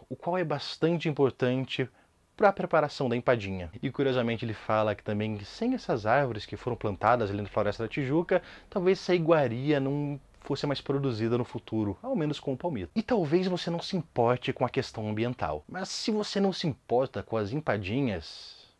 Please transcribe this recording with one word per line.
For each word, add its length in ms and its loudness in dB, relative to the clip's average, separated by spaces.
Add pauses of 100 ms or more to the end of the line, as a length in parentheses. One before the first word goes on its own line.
o 80 -8
qual 220 -4
é 80 0
bastante 640 0
importante 800 0 (480)
pra 160 6
preparação 560 0
da 80 2
empadinha. 540 0 (120)
E 80 -2
curiosamente 540 0
ele 80 -4
fala 420 2
que 80 -12
também 380 -2
sem 320 -4
essas 320 -2
árvores 400 2
que 140 -10
foram 180 -2
plantadas 540 2
ali 100 -2
na 80 -6
Floresta 360 0
da 40 -6
Tijuca, 540 0 (260)
talvez 320 0
essa 140 2
iguaria 640 4
não 400 -2 (200)
fosse 260 -4
mais 160 -2
produzida 560 2
no 60 2
futuro, 580 -2
ao 120 -2
menos 240 0
com 140 -4
o 40 -2
palmito. 380 -4
E 80 0
talvez 440 2
você 240 -2
não 100 -2
se 160 -6
importe 560 2
com 140 0
a 20 -2
questão 400 -4
ambiental, 580 -2
mas 220 -8
se 220 -4
você 280 -2
não 140 4
se 140 -4
importa 560 -2
com 160 -4
as 120 -2
empadinhas 1040 -4 (260)